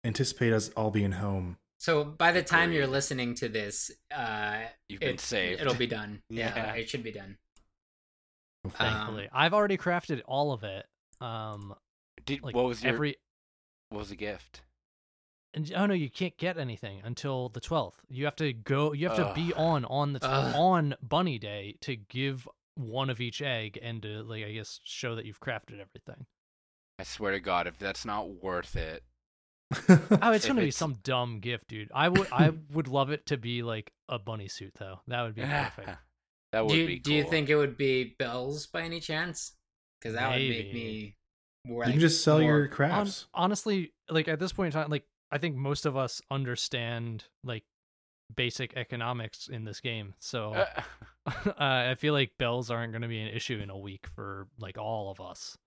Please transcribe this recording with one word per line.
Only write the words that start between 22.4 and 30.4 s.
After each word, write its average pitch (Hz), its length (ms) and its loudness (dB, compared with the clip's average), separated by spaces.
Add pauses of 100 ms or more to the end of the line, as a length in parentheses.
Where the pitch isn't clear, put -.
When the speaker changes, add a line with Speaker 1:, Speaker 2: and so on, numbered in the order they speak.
Speaker 4:
one 131 340 -2
of 117 100 -2
each 120 220 -4
egg 117 400 -2
and 117 220 -6
to, 107 200 -8
like, 110 220 -8
I 104 80 -8
guess, 110 320 -10
show 117 300 -6
that 113 100 -8
you've 104 160 -14
crafted 110 400 -8
everything. - 440 -16 (720)
Speaker 3:
I 95 40 -8
swear 98 300 -2
to 98 80 0
God, 87 260 2
if 85 100 -10
that's 98 280 -6
not 101 240 -4
worth 90 480 -4
it. 80 260 -6 (840)
Speaker 4:
Oh, 208 420 8
it's 220 140 4